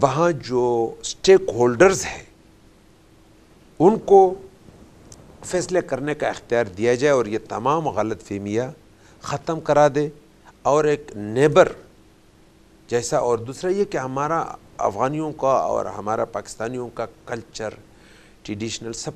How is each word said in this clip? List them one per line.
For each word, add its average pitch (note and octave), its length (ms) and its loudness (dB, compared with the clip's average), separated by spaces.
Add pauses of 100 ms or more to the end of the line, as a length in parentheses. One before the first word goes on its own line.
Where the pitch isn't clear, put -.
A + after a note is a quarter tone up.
وہاں D3+ 300 2
جو A#2+ 680 -2
اسٹیک - 400 4 (140)
ہولڈرز B2 500 4
ہیں، - 180 -12 (1600)
ان F#3+ 200 6
کو F#3+ 360 6 (1080)
فیصلے F3+ 360 -2
کرنے C#3 340 -4
کا B2 140 -2
اختیار A#2 360 0
دیا G#2+ 300 0
جائے C#3+ 180 2
اور B2 140 2
یہ G#2+ 120 -4 (100)
تمام C3+ 400 -2
غلط G#2 340 -4
فہمیاں G#2 500 -6 (500)
ختم D#3+ 380 -6
کرا D3 340 6
دے، D3 140 0 (540)
اور D3 220 2
ایک D3 320 -2
نیبر C3 560 4 (1160)
جیسا۔ A#2+ 300 0
اور A#2+ 200 2
دوسرا C3 320 -6
یہ G3 140 0
کہ F3+ 140 -4
ہمارا C#3 460 -4 (340)
افغانیوں C3 540 -2
کا C3+ 160 -2
اور G#2 380 0
ہمارا G2+ 380 -4
پاکستانیوں A#2 680 -8
کا A2+ 120 -8 (200)
کلچر، A2 440 -10 (720)
ٹریڈیشنل، A2 500 -10
سب - 240 -12